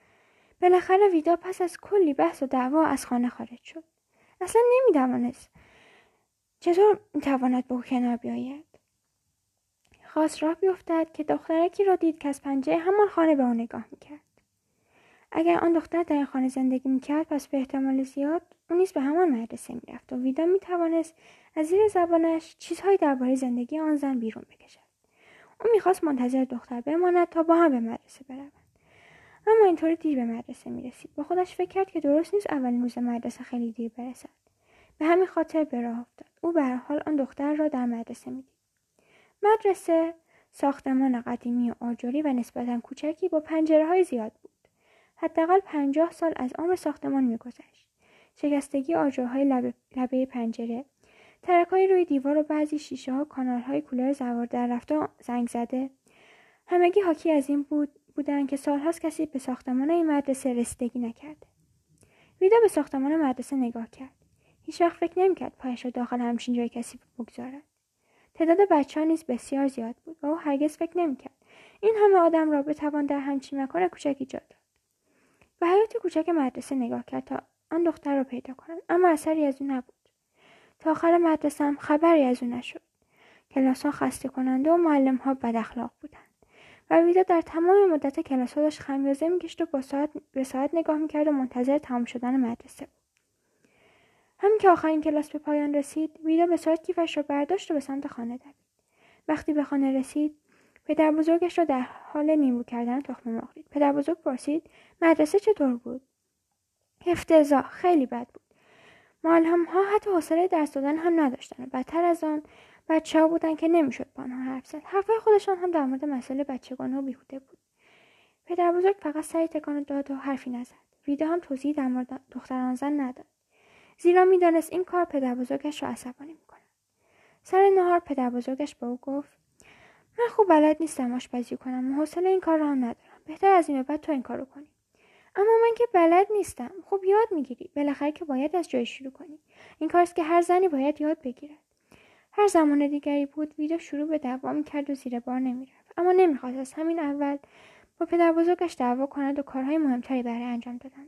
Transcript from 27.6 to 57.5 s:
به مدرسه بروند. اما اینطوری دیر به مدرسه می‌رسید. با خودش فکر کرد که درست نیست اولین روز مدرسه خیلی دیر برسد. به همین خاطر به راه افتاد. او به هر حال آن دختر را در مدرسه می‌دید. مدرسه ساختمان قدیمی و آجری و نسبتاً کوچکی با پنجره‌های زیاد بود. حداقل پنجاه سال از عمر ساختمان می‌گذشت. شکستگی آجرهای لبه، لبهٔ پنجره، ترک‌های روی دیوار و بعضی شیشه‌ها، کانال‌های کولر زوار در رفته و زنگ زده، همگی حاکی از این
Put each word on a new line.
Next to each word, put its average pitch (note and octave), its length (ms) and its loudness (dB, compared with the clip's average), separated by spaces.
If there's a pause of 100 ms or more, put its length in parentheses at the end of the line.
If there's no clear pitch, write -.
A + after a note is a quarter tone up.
به B3+ 120 0
مدرسه A3+ 480 -10
بروند. C#4 240 -16 (920)
اما A4 180 8
اینطوری E4 320 4
دیر D#4 220 -2
به A#3+ 60 -2
مدرسه A#3 460 -10
می‌رسید. B3 460 -14
با D4 60 -6
خودش F4+ 320 -2
فکر F4+ 140 -4
کرد F#4+ 220 -4
که E4 100 -6
درست D4+ 340 0
نیست G4+ 180 -2
اولین B3 300 -2
روز B3 160 -6
مدرسه A#3+ 460 -6
خیلی A#3+ 280 -6
دیر A3+ 260 -8
برسد. B3 300 -14 (680)
به D4+ 80 -2
همین F4 200 4
خاطر D#4+ 380 -2
به C4 160 -6
راه A#3 200 -6
افتاد. - 300 -20 (100)
او E4+ 120 -2
به D#4+ 100 2
هر B3+ 120 -2
حال D4 320 -6
آن D#4 100 -2
دختر C#4 380 -2
را D4+ 140 0
در B3+ 180 -4
مدرسه A#3+ 440 -8
می‌دید. C4 240 -16 (880)
مدرسه F4+ 720 2 (360)
ساختمان C4+ 720 0
قدیمی A#3+ 500 -4
و - 100 -4
آجری A#3+ 420 -4
و D4 100 0
نسبتاً A#3+ 480 -4
کوچکی D#4 480 -6
با D#4+ 120 0
پنجره‌های D#4+ 640 2
زیاد A3+ 280 -6 (100)
بود. - 80 -20 (680)
حداقل E4 440 2
پنجاه D4+ 500 0
سال E4 260 -4
از B3+ 220 -6
عمر F4 180 0
ساختمان C#4 480 -2
می‌گذشت. - 600 -8 (500)
شکستگی C#4+ 580 -2
آجرهای C4+ 500 -2
لبه، B3 300 0 (220)
لبهٔ B3+ 300 -2
پنجره، A#3 580 -8 (580)
ترک‌های F4+ 440 4
روی F#4 180 4
دیوار C#4+ 340 0
و D4+ 40 4
بعضی D4+ 360 -2
شیشه‌ها، C4+ 460 -6
کانال‌های B3+ 560 -4
کولر C4 320 -2
زوار A#3+ 340 -6
در B3 200 -4
رفته A#3+ 320 -4
و D4+ 80 -2 (160)
زنگ A#3+ 260 -4
زده، B3+ 420 -6 (760)
همگی F4 340 4
حاکی E4+ 300 0
از D4 180 2
این C#4+ 140 0